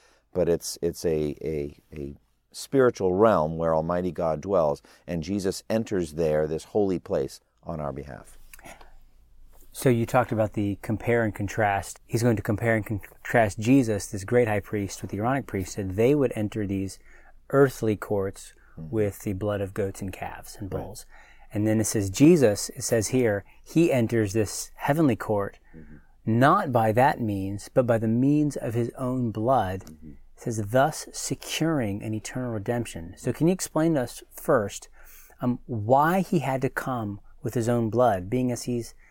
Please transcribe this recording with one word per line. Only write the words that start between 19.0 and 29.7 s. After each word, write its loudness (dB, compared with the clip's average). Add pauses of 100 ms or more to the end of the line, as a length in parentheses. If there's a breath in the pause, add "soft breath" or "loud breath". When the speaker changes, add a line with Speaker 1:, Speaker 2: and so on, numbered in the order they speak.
Speaker 2:
the -4
blood -2
of -6
goats -4
and -8
calves -14
and -8
Speaker 1:
Right. -6
Speaker 2:
bulls. -14 (480 soft breath)
And 0
then 4
it 0
says 0
Jesus, 6
it -12
says 0
here, 2 (160 soft breath)
he 2
enters 2
this -2
heavenly 2
court, -4 (180 loud breath)
Speaker 1:
Mm-hmm. -20 (420 loud breath)
Speaker 2:
not 4
by 4
that 4
means, -4
but 4
by 4
the -2
means 2
of -6
his 0
own -2
blood. 0